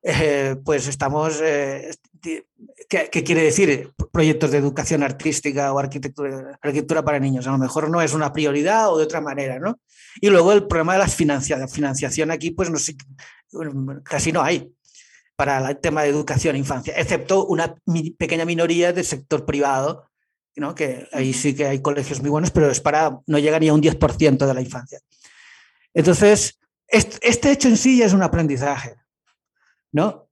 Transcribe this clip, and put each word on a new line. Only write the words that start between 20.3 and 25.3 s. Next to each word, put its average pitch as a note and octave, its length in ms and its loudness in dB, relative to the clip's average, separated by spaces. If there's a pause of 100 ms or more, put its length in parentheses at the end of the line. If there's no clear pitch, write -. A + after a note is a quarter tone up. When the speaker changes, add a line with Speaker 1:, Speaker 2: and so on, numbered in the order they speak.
Speaker 1:
¿no? C#3+ 180 -8
Que C3+ 380 -6
ahí C3+ 180 -2
Speaker 2:
Ujú. B2 80 -4
Speaker 1:
sí C#3+ 160 0
que C#3+ 120 -2
hay C#3 160 -2
colegios C#3+ 380 -4
muy C#3+ 100 -2
buenos, D3+ 220 0
pero D3+ 180 4
es C3+ 100 -2
para, D3+ 460 0
no D3 120 2
llega D3+ 200 2
ni D#3 100 4
a D3+ 60 6
un D3+ 60 6
diez D#3 160 4
por C#3+ 160 2
ciento C#3 340 4
de C3+ 80 2
la B2+ 60 -4
infancia. B2+ 400 -12 (920)